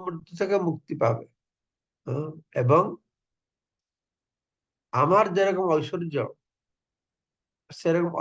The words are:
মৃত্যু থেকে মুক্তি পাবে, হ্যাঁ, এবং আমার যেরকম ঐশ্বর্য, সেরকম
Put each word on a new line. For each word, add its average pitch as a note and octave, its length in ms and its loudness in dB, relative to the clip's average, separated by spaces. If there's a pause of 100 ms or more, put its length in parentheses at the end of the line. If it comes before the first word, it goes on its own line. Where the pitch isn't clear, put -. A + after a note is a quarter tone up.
মৃত্যু F3 360 -10
থেকে G3 160 0 (120)
মুক্তি D3+ 340 -6
পাবে, A#2 220 0 (840)
হ্যাঁ, C#3+ 240 -6 (320)
এবং C#3+ 200 6 (2000)
আমার E3 320 4 (120)
যেরকম F#3+ 300 0 (100)
ঐশ্বর্য, D#3 400 -4 (1500)
সেরকম E3+ 500 0